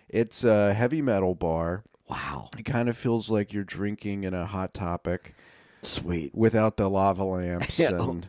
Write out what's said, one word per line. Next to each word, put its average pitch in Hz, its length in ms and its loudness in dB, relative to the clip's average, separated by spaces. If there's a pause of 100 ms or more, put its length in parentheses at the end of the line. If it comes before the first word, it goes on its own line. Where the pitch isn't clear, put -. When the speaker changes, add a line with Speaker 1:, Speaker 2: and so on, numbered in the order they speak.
Speaker 1:
it's - 340 0
a 104 300 6
heavy 123 280 0
metal 98 340 2
bar. 85 500 -2 (240)
Speaker 2:
Wow. - 400 -8 (100)
Speaker 1:
It 110 40 -12
kind 120 260 0
of 117 80 -2
feels 117 340 0
like 104 220 0
you're 101 100 -2
drinking 101 640 -6
in 92 80 -4
a 87 120 -4
Hot 95 280 -4
Topic. 87 600 -4 (480)
Speaker 2:
Sweet. 82 540 -4
Speaker 1:
Without 110 400 4
the 98 140 0
lava 98 340 2
lamps 90 560 -4
Speaker 2:
<laughs> - 0 -
Yeah, 147 120 4
Speaker 1:
and 87 380 -2